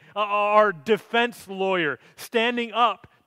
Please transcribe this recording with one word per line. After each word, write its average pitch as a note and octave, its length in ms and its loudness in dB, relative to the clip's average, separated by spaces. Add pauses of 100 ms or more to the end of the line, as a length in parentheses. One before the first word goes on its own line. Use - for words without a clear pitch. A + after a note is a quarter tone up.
(160)
uh, - 40 -4
our G#3 540 2
defense A3 760 -2
lawyer, F#3+ 520 -2 (160)
standing A#3 580 -4
up A3 340 0 (180)